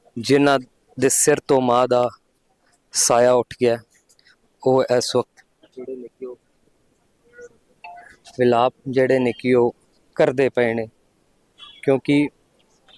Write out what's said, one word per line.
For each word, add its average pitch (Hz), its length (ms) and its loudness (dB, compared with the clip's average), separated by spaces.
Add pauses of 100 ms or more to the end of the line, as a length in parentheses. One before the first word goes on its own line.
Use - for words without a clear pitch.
(180)
ਜਿਨ੍ਹਾਂ 139 400 2 (420)
ਦੇ 131 80 2
ਸਿਰ - 400 2
ਤੋਂ 135 120 2
ਮਾਂ 123 280 2
ਦਾ 123 200 0 (840)
ਸਾਇਆ 123 400 2
ਉੱਠ 123 280 0
ਗਿਆ, 117 180 0 (880)
ਉਹ 131 180 2 (120)
ਇਸ 123 200 -2
ਵਕਤ - 280 -6 (320)
ਜਿਹੜੇ 127 200 -14
ਨੇ 123 120 -18
ਕਿ 127 180 -18
ਉਹ 123 120 -18 (2000)
ਵਿਲਾਪ 123 360 0 (140)
ਜਿਹੜੇ 131 300 0
ਨੇ 123 140 -2
ਕਿ 127 220 -2
ਉਹ 120 200 2 (400)
ਕਰਦੇ 139 340 0
ਪਏ 120 260 -2
ਨੇ, 113 140 -6 (960)
ਕਿਉਂਕਿ 143 460 0 (680)